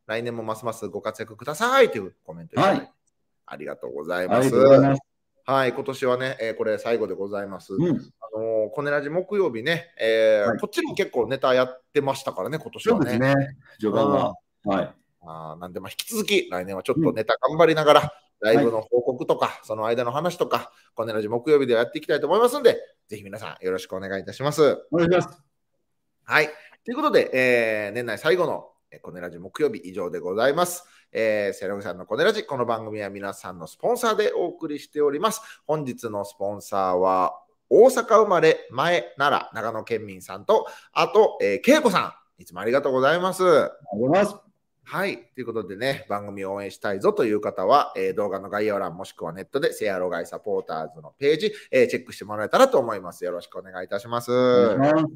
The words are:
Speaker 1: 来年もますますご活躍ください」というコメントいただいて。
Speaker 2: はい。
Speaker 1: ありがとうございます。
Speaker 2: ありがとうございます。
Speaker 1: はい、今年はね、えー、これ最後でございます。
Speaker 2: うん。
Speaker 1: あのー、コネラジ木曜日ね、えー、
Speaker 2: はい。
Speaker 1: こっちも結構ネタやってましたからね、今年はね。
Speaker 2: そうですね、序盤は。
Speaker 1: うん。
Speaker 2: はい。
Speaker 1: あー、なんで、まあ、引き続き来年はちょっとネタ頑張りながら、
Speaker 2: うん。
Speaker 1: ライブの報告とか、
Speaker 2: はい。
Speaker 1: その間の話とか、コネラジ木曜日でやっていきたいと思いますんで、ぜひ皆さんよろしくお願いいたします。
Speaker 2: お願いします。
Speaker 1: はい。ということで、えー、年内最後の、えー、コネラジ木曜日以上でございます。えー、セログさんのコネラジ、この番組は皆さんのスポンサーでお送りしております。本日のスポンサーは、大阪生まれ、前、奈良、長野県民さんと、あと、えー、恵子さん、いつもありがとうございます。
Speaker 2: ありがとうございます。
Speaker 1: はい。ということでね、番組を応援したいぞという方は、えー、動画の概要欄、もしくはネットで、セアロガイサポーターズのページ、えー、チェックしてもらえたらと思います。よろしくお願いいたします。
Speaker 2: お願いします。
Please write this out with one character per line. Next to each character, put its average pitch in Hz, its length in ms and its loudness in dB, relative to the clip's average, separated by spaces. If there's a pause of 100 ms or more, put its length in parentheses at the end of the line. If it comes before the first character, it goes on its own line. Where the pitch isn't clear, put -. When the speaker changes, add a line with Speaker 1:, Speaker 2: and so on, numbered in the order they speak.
Speaker 1:
来 113 160 -4
年 120 140 -6
も 113 80 -8
ま 110 120 -6
す 123 100 -10
ま 113 80 -4
す 107 140 -10
ご 98 140 -10
活 107 200 -8
躍 110 140 -14
く - 100 -18
だ 147 100 -6
さ 254 260 2
い」 226 100 6
と 120 60 -8
い 101 40 -6
う 92 220 -12
コ 90 100 -16
メ 85 100 -16
ン 82 40 -18
ト - 80 -16
い - 20 -6
た 160 60 4
だ 196 100 6
い - 20 0
て。 - 60 -4
Speaker 2:
は - 40 -12
い。 - 80 -20 (540)
Speaker 1:
あ - 80 -16
り 71 100 -14
が 71 100 -8
と 65 120 -12
う 62 60 -10
ご 73 120 -10
ざ 87 180 -2
い 90 40 -2
ま 104 80 0
す。 - 20 2
Speaker 2:
あ 131 60 4
り 135 80 2
が - 0 -
と - 60 2
う 131 60 6
ご 135 60 10
ざ 135 60 10
い 139 140 8
ま 139 60 2
す。 135 60 -4 (420)
Speaker 1:
は 135 220 2
い、 120 80 0
今 139 100 -8
年 135 220 -6
は 123 120 2
ね、 131 220 -6
え 113 120 -4
ー、 107 40 -8
こ 113 100 -4
れ 107 120 -2
最 117 200 -2
後 107 100 -4
で 92 80 -8
ご 98 120 -6
ざ 101 140 -6
い 101 60 -8
ま 95 120 -14
す。 - 140 -14
Speaker 2:
う 107 60 -2
ん。 - 20 2
Speaker 1:
あ 175 80 2 (480)
の 110 300 -2
ー、 - 60 -16
コ 147 100 -4
ネ 143 80 -2
ラ 147 100 0
ジ 143 80 -8
木 180 280 -4
曜 175 140 2
日 117 120 -8
ね、 165 360 -2
え 110 460 4
ー、 113 40 2
Speaker 2:
は 110 60 0
い。 - 40 -6
Speaker 1:
こ 202 80 -4
っ - 20 -20
ち - 140 -2
も 262 100 -6
結 - 160 -2
構 113 180 0
ネ 131 120 -4
タ 131 160 2
や 127 100 4
っ - 260 -8
て 143 100 0
ま 135 120 0
し - 100 -12
た 131 80 -6
か 95 120 -6
ら 117 60 -6
ね、 156 100 -8
今 - 120 -16
年 - 180 -4
は 226 100 4
ね。 123 120 0
Speaker 2:
そ 127 60 0
う - 20 0
で 131 100 4
す 139 60 4
ね、 135 220 -2 (220)
序 107 180 0
盤 139 140 4
は。 90 240 0 (300)
Speaker 1:
う 104 40 -2
ん。 - 20 0
Speaker 2:
は 95 120 0
い。 - 120 -12 (280)
Speaker 1:
あ 80 340 -14
ー、 - 20 -20
な 90 80 -12
ん 90 60 -18
で、 95 60 -12
ま 95 80 -12
あ、 - 20 -16
引 - 80 -18
き - 120 -10
続 214 140 -4
き 202 260 0
来 180 160 -4
年 98 100 -8
は 92 80 -8
ち - 80 -2
ょ - 20 -2
っ 160 100 0
と - 80 2
ネ 110 140 -4
タ 113 160 0
頑 143 160 -2
張 165 80 8
り 160 100 4
な 156 100 0
が 147 80 10
ら、 143 80 8
Speaker 2:
う - 40 2
ん。 147 40 -4 (320)
Speaker 1:
ラ 110 200 4
イ - 20 4
ブ 117 80 2
の 110 100 -2
報 123 200 0
告 123 240 -4
と 156 120 0
か、 123 100 0
Speaker 2:
は - 60 -10
い。 - 100 -16
Speaker 1:
そ 110 120 -8
の 107 120 -2
間 120 160 0
の 120 80 -2
話 165 260 -4
と 143 100 -2
か、 - 240 -4 (220)
コ 113 120 -6
ネ 113 80 -6
ラ 107 80 -2
ジ 107 60 -4
木 120 240 -4
曜 147 80 8
日 139 60 0
で 120 80 2
や 113 100 4
っ - 80 -6
て 156 60 -8
い 151 40 -10
き - 60 -14
た 160 80 0
い 143 40 0
と 147 80 -2
思 180 100 2
い - 20 4
ま 247 80 6
す 277 120 -4
ん 262 40 2
で、 214 160 4 (280)
ぜ 107 100 -12
ひ 101 60 -18
皆 98 160 -14
さ 80 200 -14
ん 90 60 -8
よ 92 60 -2
ろ 92 80 -4
し - 80 -14
く 95 80 -10
お 95 40 -8
願 98 200 -6
い - 20 -8
い 85 40 -14
た 104 80 -12
し 135 100 -8
ま 147 80 -2
す。 147 400 4
Speaker 2:
お 156 60 0
願 170 100 4
い 175 40 4
し 180 40 4
ま 170 80 4
す。 - 200 -18 (800)
Speaker 1:
は 131 180 2
い。 151 80 0 (360)
と 233 60 -6
い - 20 -8
う - 20 -10
こ 294 60 -6
と 294 100 2
で、 151 220 4
え 117 560 2
ー、 - 40 -10
年 123 120 -6
内 107 120 -6
最 160 180 0
後 175 100 0
の、 107 240 -6 (200)
え - 80 -20
ー、 - 40 -20
コ - 100 -18
ネ 87 80 -16
ラ 87 100 -10
ジ 82 80 -14
木 95 240 -12
曜 147 80 2
日 107 100 -8
以 90 120 -16
上 90 180 -6
で 85 100 -8
ご 90 160 -6
ざ 117 120 2
い 147 60 2
ま 175 120 0
す。 - 200 -6 (260)
え 107 400 -2
ー、 - 20 -6
セ 98 140 -10
ロ 101 80 -6
グ 101 60 -10
さ 92 120 -10
ん 90 40 -16
の 90 80 -16
コ 107 100 -6
ネ 151 80 0
ラ 214 80 4
ジ、 214 140 -6
こ 139 120 -8
の 123 80 -2
番 113 200 -4
組 107 160 -10
は 98 80 -8
皆 98 240 -10
さ - 180 -14
ん 90 80 -16
の 90 80 -12
ス - 100 -20
ポ 220 140 -2
ン 240 60 -2
サ 233 160 0
ー - 20 -4
で 208 180 0
お 180 120 -2
送 165 240 -8
り 147 100 -8
し - 80 -18
て 147 140 -4
お 143 100 2
り 147 80 -4
ま 208 120 2
す。 - 100 -6 (260)
本 151 160 -2
日 120 200 -8
の 104 200 -6
ス - 160 -14
ポ 101 160 -4
ン 98 60 -12
サ 101 160 -6
ー 95 140 2
は、 92 460 2 (320)
大 202 180 10
阪 254 160 2 (200)
生 208 40 2
ま 175 120 2
れ、 160 320 4
前、 160 460 0
奈 135 340 2
良、 95 40 -14
長 113 180 -4
野 110 100 -8
県 107 220 -4
民 95 160 -16
さ 95 160 -14
ん 101 80 -20
と、 - 220 2 (260)
あ 160 160 0
と、 - 320 4
え 98 220 0
ー、 294 140 8
恵 - 40 2
子 226 100 2
さ 123 240 -2 (240)
ん、 - 20 -20
い - 40 -20
つ - 80 -20
も 90 80 -10
あ 104 40 -6
り 117 60 0
が 135 100 2
と 143 80 0
う - 40 0
ご 127 80 2
ざ 143 120 4
い 180 60 0
ま 185 140 -2
す。 185 100 -2
Speaker 2:
あ 180 40 4
り 170 60 8
が 117 160 4
と - 60 -16 (220)
う - 20 -2
ご 131 140 2
ざ 196 80 4
い - 20 4
ま 202 60 0
す。 - 60 -14 (480)
Speaker 1:
は 175 220 -6
い。 160 120 -6 (180)
と 127 60 -10
い - 20 -10
う - 20 -14
こ 117 80 -8
と 107 140 -6
で 95 100 -12
ね、 135 320 -4
番 101 160 -2
組 98 200 -6
を 95 80 -4
応 101 80 -4
援 98 100 -8
し - 60 -18
た 107 160 -2
い 95 60 -4
ぞ 175 140 4
と 139 120 0
い 107 80 2
う 104 80 0
方 95 240 -4
は、 131 320 4
え 95 140 -2
ー、 - 20 -6
動 104 160 -2
画 95 100 -6
の 95 100 -14
概 107 180 -2
要 101 120 -2
欄、 87 160 -6
も 92 80 -12
し - 100 -16
く - 120 -14
は 82 80 -8
ネ 95 80 -12
ッ 92 80 -14
ト 139 100 -4
で、 - 140 -2
セ 104 180 -4
ア 92 80 -4
ロ 90 100 -2
ガ 85 120 -4
イ 87 40 -10
サ - 140 -14
ポ 98 200 -4
ー - 40 -4
タ 80 120 -10
ー 80 180 -10
ズ - 80 -20
の - 160 -20
ペ 143 160 2
ー 156 40 0
ジ、 208 160 -4 (180)
え 127 120 6
ー、 117 40 6
チ 120 100 -4
ェ - 60 -16
ッ - 20 -20
ク 107 80 -18
し - 40 -16
て 98 80 -16
も 104 120 -8
ら 107 80 -4
え - 40 -6
た - 80 2
ら 262 100 8
と 165 120 0
思 117 160 -2
い 95 40 -8
ま 87 120 -12
す。 - 140 -10
よ 90 60 -4
ろ 87 100 -8
し - 60 -18
く 98 100 -20
お 90 40 -12
願 92 200 -12
い 95 40 -10
い - 40 -14
た 101 100 -4
し 113 80 -14
ま 120 140 -2
す。 123 100 -4
Speaker 2:
お 123 460 4
願 135 100 4
い - 20 4
し 151 60 4
ま 160 60 2
す。 151 140 0